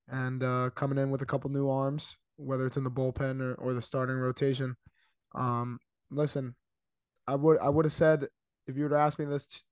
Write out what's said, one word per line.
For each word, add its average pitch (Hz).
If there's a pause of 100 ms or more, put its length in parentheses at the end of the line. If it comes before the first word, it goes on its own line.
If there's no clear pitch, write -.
and, 127
uh, 127
coming 139
in 135
with 135
a 135
couple 139
new 139
arms, 135 (200)
whether 131
it's 127
in 135
the 131
bullpen 131
or, 127
or 127
the 120
starting 131
rotation. 127 (580)
Um, 120 (300)
listen, 139 (720)
I 135
would, 156
I 139
would 151
have 151
said, 156 (380)
if 131
you 147
would 147
have 147
asked 151
me 151
this 143
t-, - (120)